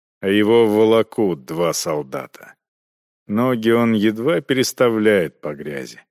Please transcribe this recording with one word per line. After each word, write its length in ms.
а 80
его 380
волокут 760
два 280
солдата. 840
Ноги 420
он 220
едва 480
переставляет 1000
по 140
грязи. 460